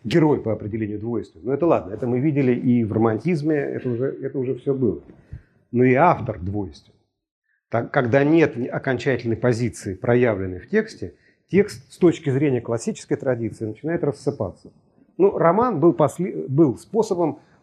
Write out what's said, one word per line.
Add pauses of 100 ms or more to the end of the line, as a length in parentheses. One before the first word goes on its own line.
герой
по
определению
двойственен,
ну
это
ладно,
это
мы
видели
и
в
романтизме,
это
уже,
это
уже
все
было. (680)
Но
и
автор
двойственен. (720)
Так,
когда
нет (160)
окончательной
позиции,
проявленной
в
тексте, (360)
текст
с
точки
зрения
классической
традиции
начинает
рассыпаться. (460)
Ну,
роман
был
после-,
был
способом (240)